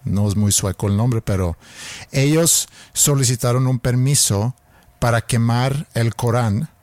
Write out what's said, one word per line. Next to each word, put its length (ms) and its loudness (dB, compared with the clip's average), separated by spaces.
no 220 0
es 80 0
muy 160 2
sueco 360 -2
el 80 0
nombre, 260 0
pero 360 -2
ellos 580 2
solicitaron 760 2
un 120 0
permiso 760 0
para 220 2
quemar 760 -2
el 200 0
Corán 540 0